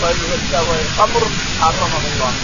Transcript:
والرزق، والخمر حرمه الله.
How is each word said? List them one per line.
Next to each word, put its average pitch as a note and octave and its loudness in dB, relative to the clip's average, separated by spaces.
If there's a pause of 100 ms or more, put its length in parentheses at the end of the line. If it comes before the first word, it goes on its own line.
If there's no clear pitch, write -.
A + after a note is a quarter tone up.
والرزق، F3 0 (160)
والخمر G3 0 (380)
حرمه D#3+ 2
الله. C3+ 0 (120)